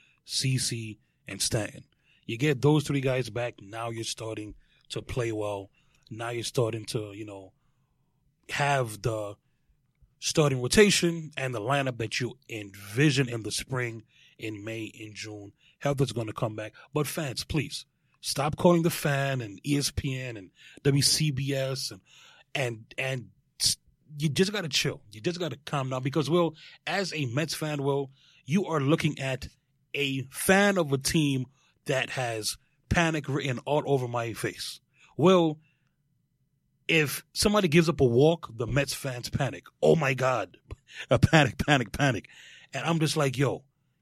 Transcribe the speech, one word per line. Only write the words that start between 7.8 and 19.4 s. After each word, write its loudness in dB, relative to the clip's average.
have 0
the -4
starting 2
rotation 4
and -4
the -4
lineup -2
that -4
you -4
envision 0
in -6
the -6
spring, -6
in -10
May, -8
in -14
June. -12
Health 0
is 0
gonna -6
come -6
back. -10
But -2
fans, -6
please, -4
stop -2
calling 6
the 2
Fan 0